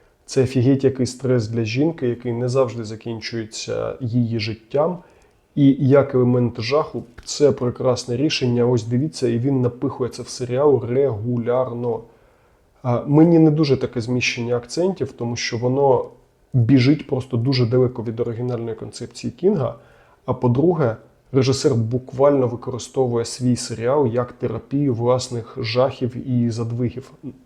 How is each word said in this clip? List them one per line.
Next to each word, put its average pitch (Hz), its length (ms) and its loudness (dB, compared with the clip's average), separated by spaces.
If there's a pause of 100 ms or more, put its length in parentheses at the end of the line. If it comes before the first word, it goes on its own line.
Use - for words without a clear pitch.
(260)
це - 180 0
офігеть 127 400 2
який 127 220 0
стрес 120 420 -2
для 117 160 -4
жінки, 135 440 -2
який 120 260 -4
не 123 160 -4
завжди 120 340 0
закінчується 110 1160 -8
її 117 400 -2
життям. 139 580 -4 (580)
І 139 240 6
як 135 360 4
елемент 123 460 2
жаху, 123 420 -2 (220)
це 143 260 2
прекрасне 123 680 -2
рішення, 123 480 0
ось 123 180 2
дивіться, 123 440 -2
і 117 120 0
він 131 220 0
напихує 123 480 -2
це 123 140 -14
в - 40 -20
серіал 127 640 2
регулярно. 120 1120 -2 (800)
А, 120 240 0
мені 160 320 6
не 156 120 8
дуже 147 260 2
таке 120 240 -4
зміщення 120 560 -2
акцентів, 170 540 -4
тому 120 240 -6
що - 220 -6
воно 127 480 2 (480)
біжить 131 540 4
просто 127 300 -4
дуже 123 280 0
далеко 123 380 0
від 113 160 -6
оригінальної 117 560 -6
концепції 113 560 -12
Кінга. 170 440 0 (500)
А 127 80 0
по-друге, 127 640 2 (340)
режисер 131 440 2
буквально 127 720 2
використовує 120 800 -4
свій 123 300 0
серіал 120 520 0
як 120 240 -2
терапію 127 600 -2
власних 120 640 -2
жахів 123 720 -2
і 120 200 2
задвигів. 117 600 -6 (340)